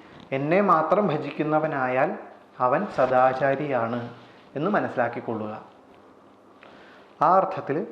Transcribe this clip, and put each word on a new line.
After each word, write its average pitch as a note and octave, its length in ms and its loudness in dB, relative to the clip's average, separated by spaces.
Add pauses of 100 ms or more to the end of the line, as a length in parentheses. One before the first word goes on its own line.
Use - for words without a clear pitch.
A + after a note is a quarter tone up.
(320)
എന്നെ D3 300 2
മാത്രം F#3 460 4
ഭജിക്കുന്നവനായാൽ D3 1080 -2 (420)
അവൻ C#3 360 2
സദാചാരിയാണ് B2+ 1160 0 (420)
എന്ന് D#3 160 -2
മനസ്സിലാക്കിക്കൊള്ളുക. A#2+ 960 -4 (1600)
ആ E3 140 6
അർത്ഥത്തിൽ F3+ 560 0